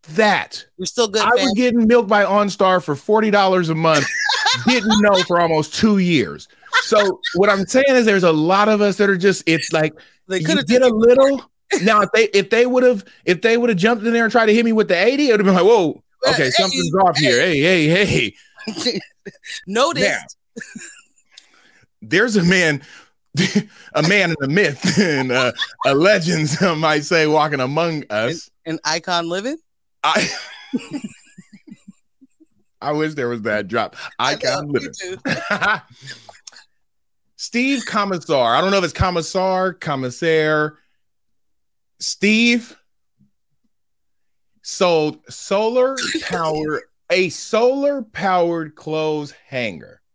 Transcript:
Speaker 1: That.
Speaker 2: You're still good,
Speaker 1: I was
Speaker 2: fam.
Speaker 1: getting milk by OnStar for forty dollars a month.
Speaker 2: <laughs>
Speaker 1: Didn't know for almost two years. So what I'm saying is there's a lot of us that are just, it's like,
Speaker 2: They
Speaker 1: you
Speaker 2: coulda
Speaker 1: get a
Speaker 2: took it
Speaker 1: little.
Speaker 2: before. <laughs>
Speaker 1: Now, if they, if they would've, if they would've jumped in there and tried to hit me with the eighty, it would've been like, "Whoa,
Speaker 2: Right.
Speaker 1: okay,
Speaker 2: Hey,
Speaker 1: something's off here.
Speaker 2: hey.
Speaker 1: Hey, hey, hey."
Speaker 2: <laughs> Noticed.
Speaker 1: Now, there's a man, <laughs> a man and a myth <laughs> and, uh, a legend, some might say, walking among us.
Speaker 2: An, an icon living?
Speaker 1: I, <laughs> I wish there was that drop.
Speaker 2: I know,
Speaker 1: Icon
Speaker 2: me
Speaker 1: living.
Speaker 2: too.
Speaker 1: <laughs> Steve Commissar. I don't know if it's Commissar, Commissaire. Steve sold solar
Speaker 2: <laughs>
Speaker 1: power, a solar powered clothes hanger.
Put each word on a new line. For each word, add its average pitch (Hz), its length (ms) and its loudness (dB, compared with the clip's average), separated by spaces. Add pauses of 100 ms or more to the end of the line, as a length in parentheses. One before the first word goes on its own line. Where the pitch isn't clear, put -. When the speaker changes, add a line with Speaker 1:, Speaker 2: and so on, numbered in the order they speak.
Speaker 1:
That. 185 560 -2 (120)
Speaker 2:
You're 185 100 -10
still 233 200 -2
good, 208 160 -2
Speaker 1:
I 208 60 2
was 247 160 2
Speaker 2:
fam. 226 80 0
Speaker 1:
getting 233 340 2
milk 226 200 4
by 208 160 4
OnStar 190 600 0
for 147 120 -4
forty 214 340 0
dollars 185 400 2
a 160 60 0
month. 156 300 2 (300)
Speaker 2:
<laughs> - 320 -2
Speaker 1:
Didn't 220 340 2
know 202 260 4
for 175 120 0
almost 160 360 0
two 208 240 2
years. 123 480 -2 (360)
So 202 360 0 (160)
what 196 140 4
I'm 196 180 0
saying 262 220 2
is 247 160 4
there's 196 180 2
a 170 80 4
lot 180 360 2
of 214 140 2
us 202 160 0
that 202 120 2
are 196 80 0
just, 185 300 0
it's 160 240 -2
like, 156 220 0 (340)
Speaker 2:
They 185 120 -4
Speaker 1:
you 156 80 -4
Speaker 2:
coulda 302 160 0
Speaker 1:
get 240 180 2
a 262 40 4
Speaker 2:
took 240 80 2
it 214 40 -2
Speaker 1:
little. 254 400 4
Speaker 2:
before. - 140 -14
<laughs> - 320 -4
Speaker 1:
Now, 208 180 4
if 196 100 -2
they, 220 120 4 (140)
if 196 120 0
they 233 160 4
would've, 247 400 2 (180)
if 170 180 0
they 226 140 2
would've 233 220 0
jumped 214 280 0
in 233 60 0
there 233 140 2
and 214 60 -2
tried 233 160 2
to 214 60 4
hit 233 120 4
me 226 80 2
with 214 160 0
the 175 80 2
eighty, 269 320 2
it - 20 4
would've 202 140 2
been 190 100 4
like, 175 80 4
"Whoa, 196 400 2 (220)
Speaker 2:
Right. - 80 2
Speaker 1:
okay, 170 120 0
Speaker 2:
Hey, - 40 0
Speaker 1:
something's 170 460 0
off 180 220 2
here. 123 220 2
Speaker 2:
hey. 160 220 0
Speaker 1:
Hey, 165 260 2 (180)
hey, 131 280 -2 (340)
hey." 220 320 -6 (340)
Speaker 2:
<laughs> - 340 -16
Noticed. 202 720 -2 (200)
Speaker 1:
Now, - 40 -16 (1400)
there's 196 340 0
a 185 80 4
man, 170 380 2 (560)
<laughs> - 560 -4
a 147 120 0
man 185 260 2
and 156 120 -4
a 135 100 -2
myth 170 440 0
<laughs> - 20 2
and, 139 320 0
uh, 123 220 2 (320)
a 139 100 2
legend, 165 540 2
some 160 320 0
might 151 240 0
say, 156 220 2
walking 151 340 0
among 151 480 -2
us. 117 400 -4 (160)
Speaker 2:
An, 160 80 -8
an 160 100 -8
icon 170 460 -4
living? 208 260 -6 (480)
Speaker 1:
I, - 260 0 (440)
<laughs> - 280 -10 (1800)
I 143 120 -6
wish 156 200 -2
there 127 160 -6
was 117 140 -6
that 104 260 -2
drop. 110 260 -4 (240)
Speaker 2:
I 135 140 0
know, - 80 -8
Speaker 1:
Icon 147 260 -4
Speaker 2:
me 147 60 -6
Speaker 1:
living. - 260 -4
Speaker 2:
too. 185 260 -12
Speaker 1:
<laughs> 202 520 -2 (1600)
Steve 254 500 -4
Commissar. 160 680 0
I 151 60 2
don't 190 100 0
know 196 60 2
if 180 60 0
it's 160 100 -6
Commissar, 185 800 -2
Commissaire. 156 1040 -2 (1200)
Steve 233 760 0 (1900)
sold 156 560 0 (120)
solar 247 640 -2 (160)
Speaker 2:
<laughs> 339 120 -6
Speaker 1:
power, 156 580 -4 (300)
a 185 180 0
solar 269 720 -2
powered 170 760 -2
clothes 156 580 -6 (140)
hanger. 113 540 -10 (140)